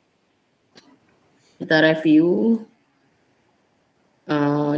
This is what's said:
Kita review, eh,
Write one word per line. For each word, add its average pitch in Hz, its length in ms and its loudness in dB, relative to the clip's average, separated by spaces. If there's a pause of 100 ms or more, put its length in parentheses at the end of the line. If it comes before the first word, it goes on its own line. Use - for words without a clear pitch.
(1600)
Kita 156 240 0
review, 156 440 2 (2000)
eh, 147 480 -2